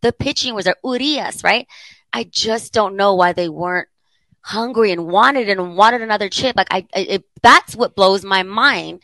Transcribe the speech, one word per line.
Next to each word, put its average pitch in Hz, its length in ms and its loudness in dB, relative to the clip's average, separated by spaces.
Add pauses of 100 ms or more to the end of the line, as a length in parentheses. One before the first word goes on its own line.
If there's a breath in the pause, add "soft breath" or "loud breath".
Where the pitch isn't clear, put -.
The 233 120 0
pitching - 420 -4
was 196 100 -4
there. 185 180 2
Urias, 254 600 -4
right? 196 240 0 (460 loud breath)
I 233 100 -4
just 226 500 -6
don't 202 220 0
know 196 200 2
why 180 180 4
they 175 160 -2
weren't 175 380 -6 (540)
hungry 226 500 -2
and 170 160 -4
wanted 226 420 2
and 180 280 -2
wanted 226 240 4
another 214 280 -2
chip. 240 260 -4
Like, 190 160 0
I, 180 240 -4
I, - 40 -2
it, 190 260 -4 (160)
that's 285 340 4
what 233 200 -4
blows 190 280 4
my 190 200 0
mind. 190 600 -2